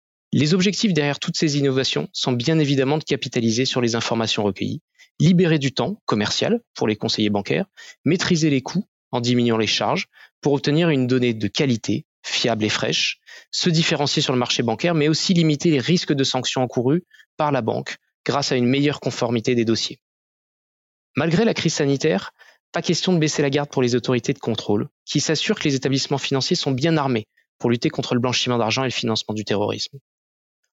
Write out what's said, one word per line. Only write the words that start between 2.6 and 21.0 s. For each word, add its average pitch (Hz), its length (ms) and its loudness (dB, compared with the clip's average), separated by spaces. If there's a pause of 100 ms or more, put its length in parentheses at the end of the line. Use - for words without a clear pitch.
de 147 60 -8
capitaliser 123 600 0
sur 127 160 -2
les 117 140 0
informations 113 500 -2
recueillies, 101 380 -4 (360)
libérer 165 400 4
du 135 140 -2
temps 143 320 -4
commercial 131 560 0 (140)
pour - 120 -2
les 107 100 2
conseillers 110 340 0
bancaires, 135 360 -2 (380)
maîtriser 160 460 2
les 131 120 0
coûts - 220 -4 (260)
en 123 100 -2
diminuant 120 380 2
les 110 80 2
charges 120 420 -2 (320)
pour 143 140 2
obtenir 151 340 0
une 135 180 2
donnée 123 280 2
de 107 140 -4
qualité, 127 580 -2 (180)
fiable 113 400 -2
et 107 60 2
fraîche, - 480 -2 (320)
se - 180 -2
différencier 156 540 0
sur 143 100 0
le 127 60 2
marché 120 240 0
bancaire, 117 320 0
mais 151 140 2
aussi 160 260 2
limiter 165 360 2
les 143 100 4
risques - 340 0
de 135 100 0
sanctions 127 380 -2
encourus 127 400 0 (340)
par 151 140 0
la 139 100 0
banque 113 360 -4 (280)
grâce 135 280 -2
à 135 40 2
une 123 100 2
meilleure 143 340 0
conformité 120 540 -2
des 117 100 2
dossiers. 113 360 -2 (1160)